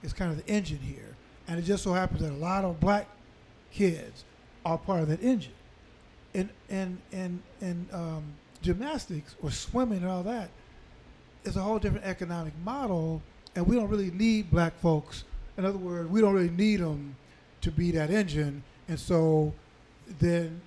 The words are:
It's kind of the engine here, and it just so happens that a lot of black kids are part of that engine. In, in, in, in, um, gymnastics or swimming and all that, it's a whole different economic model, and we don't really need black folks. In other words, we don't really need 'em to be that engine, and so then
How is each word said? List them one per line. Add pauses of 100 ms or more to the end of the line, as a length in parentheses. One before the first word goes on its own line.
It's
kind
of
the
engine
here, (320)
and
it
just
so
happens
that
a
lot
of
black (640)
kids (420)
are
part
of
that
engine. (800)
In, (200)
in, (140)
in, (200)
in,
um, (380)
gymnastics
or
swimming
and
all
that, (960)
it's
a
whole
different
economic (100)
model, (340)
and
we
don't
really
need
black
folks. (340)
In
other
words,
we
don't
really
need
'em (460)
to
be
that
engine, (240)
and
so (680)
then